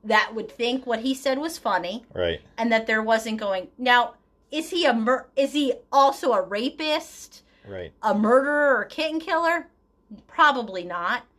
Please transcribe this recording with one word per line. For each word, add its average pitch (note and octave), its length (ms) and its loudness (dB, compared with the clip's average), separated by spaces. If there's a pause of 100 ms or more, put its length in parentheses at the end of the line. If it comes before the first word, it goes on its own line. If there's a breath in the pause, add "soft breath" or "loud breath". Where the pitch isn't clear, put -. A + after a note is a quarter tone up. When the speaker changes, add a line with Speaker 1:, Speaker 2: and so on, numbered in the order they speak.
Speaker 1:
that G#3+ 300 2
would A3 160 -8
think B3 360 -4
what A3+ 140 -2
he C4 140 -2
said C4 240 -2
was E4 200 -6
funny. F#3+ 460 -4 (100)
Speaker 2:
Right. F2 260 -2 (160)
Speaker 1:
And A3+ 160 -2
that A3+ 140 0
there A3 160 0
wasn't A3+ 360 0
going, F#3+ 380 -4
now, A#3+ 380 4 (380)
is D4+ 180 -6
he F4 160 0
a B3 80 4
mur-, A#3 320 0 (100)
is C#4 160 2
he C#4 220 0 (180)
also C#4 400 4
a G3 100 2
rapist? D4+ 1000 -6 (240 soft breath)
Speaker 2:
Right. F#2 260 -12 (100)
Speaker 1:
A G#3 120 0
murderer C4+ 600 4
or G#3 80 -2
kitten D#4+ 360 -4
killer? E4 480 -2 (600)
Probably A#3 560 2
not. F3+ 400 -6 (140)